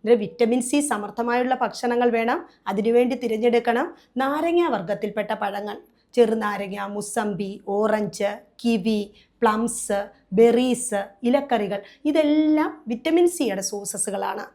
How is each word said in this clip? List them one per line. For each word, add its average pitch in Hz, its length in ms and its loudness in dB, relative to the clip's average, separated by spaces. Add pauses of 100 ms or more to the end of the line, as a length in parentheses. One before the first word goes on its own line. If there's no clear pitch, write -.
അന്നേരം 220 240 4
വിറ്റമിൻ 233 440 0
സി 294 100 2 (120)
സമൃദ്ധമായുള്ള 240 720 -2
ഭക്ഷണങ്ങൾ 240 540 0
വേണം. 233 220 0 (320)
അതിനുവേണ്ടി 233 520 2
തിരഞ്ഞെടുക്കണം 233 640 2 (360)
നാരങ്ങാ 330 520 2
വർഗ്ഗത്തിൽപ്പെട്ട 208 560 -4 (120)
പഴങ്ങൾ, 202 340 -6 (400)
ചെറുനാരങ്ങ, 208 800 0
മുസമ്പി, 202 560 -4 (260)
ഓറഞ്ച്, 208 540 0 (320)
കിവി, 220 380 0 (420)
പ്ലംസ്, 220 560 0 (400)
ബെറീസ്, 233 600 4 (280)
ഇലക്കറികൾ 226 540 0 (280)
ഇതെല്ലാം 311 600 4 (220)
വിറ്റമിൻ 320 340 2 (100)
സിയുടെ 196 340 -2
സോഴ്സസുകളാണ്. 196 840 -6